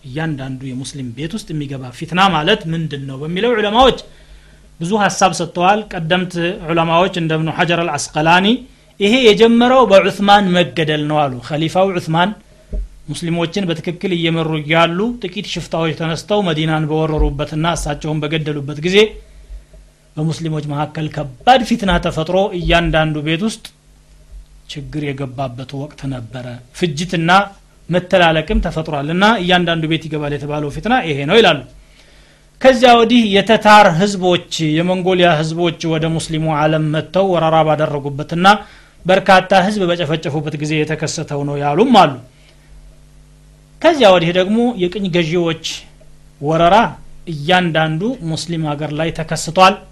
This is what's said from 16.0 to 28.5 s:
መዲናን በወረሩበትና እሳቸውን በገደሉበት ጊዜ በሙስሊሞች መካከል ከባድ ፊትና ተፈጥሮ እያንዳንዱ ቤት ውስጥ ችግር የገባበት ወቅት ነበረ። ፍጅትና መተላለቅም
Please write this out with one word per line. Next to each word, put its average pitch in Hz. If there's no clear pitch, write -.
መዲናን 160
በወረሩበትና 151
እሳቸውን 151
በገደሉበት 147
ጊዜ 180
በሙስሊሞች 156
መካከል 147
ከባድ 240
ፊትና 202
ተፈጥሮ 170
እያንዳንዱ 160
ቤት 165
ውስጥ 220
ችግር 139
የገባበት 131
ወቅት 143
ነበረ። 123
ፍጅትና 170
መተላለቅም 180